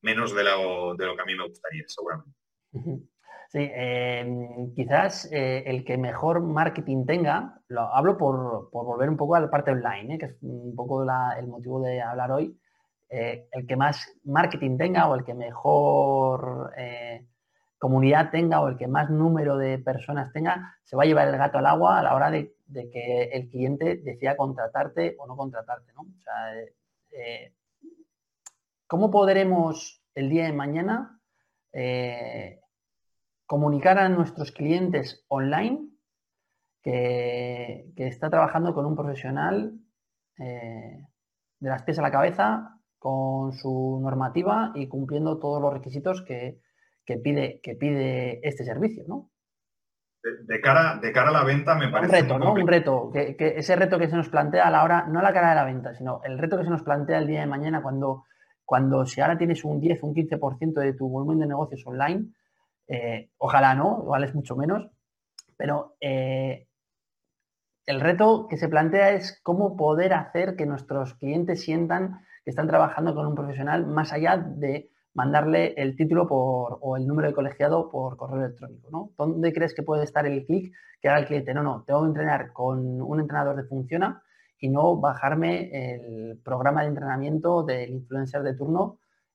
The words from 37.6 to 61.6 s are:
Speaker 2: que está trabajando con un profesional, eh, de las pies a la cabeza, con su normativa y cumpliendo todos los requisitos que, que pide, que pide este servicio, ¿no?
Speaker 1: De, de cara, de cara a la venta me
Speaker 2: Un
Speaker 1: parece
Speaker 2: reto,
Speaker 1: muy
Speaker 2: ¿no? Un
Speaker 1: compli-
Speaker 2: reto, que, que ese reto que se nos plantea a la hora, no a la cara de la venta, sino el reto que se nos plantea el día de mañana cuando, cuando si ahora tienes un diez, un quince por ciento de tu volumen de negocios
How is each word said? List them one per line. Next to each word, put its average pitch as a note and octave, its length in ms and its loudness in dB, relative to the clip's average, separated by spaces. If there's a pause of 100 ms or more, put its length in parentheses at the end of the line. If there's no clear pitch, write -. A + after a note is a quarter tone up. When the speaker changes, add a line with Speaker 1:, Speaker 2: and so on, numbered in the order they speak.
Speaker 2:
que B2+ 100 -6
está D#3 240 -4
trabajando E3 440 4
con D3 120 0
un D3+ 80 -2
profesional, D3+ 760 -4 (680)
eh, A#2+ 640 -12 (540)
de C3+ 100 -8
las C3 140 -4
pies D#3+ 160 -4
a D#3 40 0
la C#3+ 100 2
cabeza, G3 640 2 (200)
con C3+ 560 -4
su C3 500 -4
normativa E3 760 0
y C#3 100 -6
cumpliendo D3 540 -4
todos D3 200 -2
los C#3+ 120 2
requisitos C#3+ 500 -6
que, B2 380 -10 (440)
que A#2+ 120 -6
pide, C#3 440 -2
que A#2 140 -12
pide B2+ 720 -2
este C#3 180 -6
servicio, C#3+ 440 -4
¿no? C4 240 -12 (880)
Speaker 1:
De, - 220 -10
de - 160 -4
cara, C#3 420 4
de A2+ 100 -2
cara B2+ 180 4
a - 20 2
la C#3+ 120 4
venta C#3+ 300 2
me D3 120 2
Speaker 2:
Un A2 60 0
Speaker 1:
parece E3+ 300 6
Speaker 2:
reto, C3 120 2
Speaker 1:
muy C#3 120 2
Speaker 2:
¿no? G3+ 60 6
Un G3+ 80 4
Speaker 1:
compli- E3+ 80 4
Speaker 2:
reto, C#3 440 4
que, C#3+ 240 -2
que D#3 200 2
ese D#3 180 2
reto F3+ 240 4
que E3+ 100 2
se E3 80 0
nos E3 120 0
plantea D#3 400 4
a - 20 6
la D#3 140 6
hora, E3+ 240 4
no D#3+ 100 0
a F3+ 40 2
la G3 100 6
cara F3 180 6
de D#3 60 6
la C#3+ 80 4
venta, B2+ 300 -4
sino B2+ 300 -6
el C3 140 -6
reto D#3+ 180 0
que F3+ 80 0
se E3+ 60 -2
nos E3 140 0
plantea D3 340 0
el D3+ 80 0
día D3+ 140 -2
de D3 60 -2
mañana D3 360 -2
cuando, C3+ 440 -4 (380)
cuando C3+ 420 4
si C3 140 -6
ahora E3 180 2
tienes E3+ 260 0
un D3+ 160 -2
diez, D#3+ 240 0
un D3 100 -4
quince D#3 220 0
por C3 200 -2
ciento D#3 240 -2
de C#3 120 2
tu C3 160 -4
volumen C#3+ 320 0
de D3+ 80 0
negocios C#3+ 360 -4